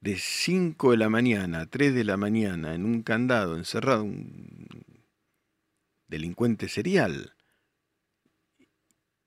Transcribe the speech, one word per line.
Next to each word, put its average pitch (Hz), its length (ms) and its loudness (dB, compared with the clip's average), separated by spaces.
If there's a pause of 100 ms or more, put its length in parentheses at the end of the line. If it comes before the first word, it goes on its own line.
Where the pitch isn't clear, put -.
de 98 180 -2
cinco 165 720 2
de 117 60 8
la 110 120 4
mañana 104 520 2
a 80 60 -6
tres 139 280 2
de 120 80 2
la 101 140 0
mañana 98 580 0
en 90 100 -4
un 113 200 -2
candado, 113 520 0
encerrado, 113 460 0
un 50 640 -10 (1400)
delincuente 92 600 -2
serial. 131 680 0 (1900)